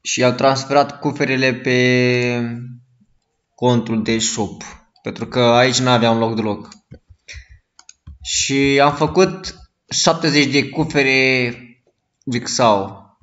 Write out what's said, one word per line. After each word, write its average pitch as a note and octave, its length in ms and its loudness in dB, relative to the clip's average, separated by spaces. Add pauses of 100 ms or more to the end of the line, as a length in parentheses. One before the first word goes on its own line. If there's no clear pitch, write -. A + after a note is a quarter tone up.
Și - 220 -4
au B2 80 4
transferat C3+ 680 0
cuferele C3 540 -2
pe B2 1040 0 (960)
contul A#2 480 0
de A2+ 160 0
shop, F#2+ 440 -4 (380)
pentru A2 260 -10
că B2+ 120 -2
aici A#2+ 400 4
n-aveam A#2 380 2
loc A2+ 180 0
deloc. G#2+ 340 -4 (1500)
Și C#3 600 0
am C#3+ 120 2
făcut F3+ 600 0 (340)
șaptezeci D3 600 0
de C#3 180 0
cufere C3+ 840 0 (760)
jigsaw. A2 760 0 (140)